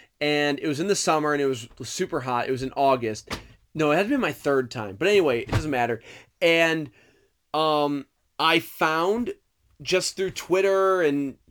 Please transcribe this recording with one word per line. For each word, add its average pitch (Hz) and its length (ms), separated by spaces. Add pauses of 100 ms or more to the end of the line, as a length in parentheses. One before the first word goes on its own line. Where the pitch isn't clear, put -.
(220)
and 147 360
it 165 100
was 143 120
in 180 60
the 202 100
summer, 151 380
and 143 80
it 139 40
was 120 220 (140)
super 165 380
hot. 123 280
It 131 40
was 127 100
in 131 100
August. 127 560 (460)
No, 156 160
it 151 60
had 202 120
been 269 140
my 160 100
third 135 380
time. 104 260
But 165 120
anyway, 160 340
it - 80
doesn't 156 200
matter. 120 300 (400)
And, 165 500 (600)
um, 147 540 (320)
I 160 220
found 175 760 (480)
just 180 340
through 185 160
Twitter 190 680
and 143 340 (140)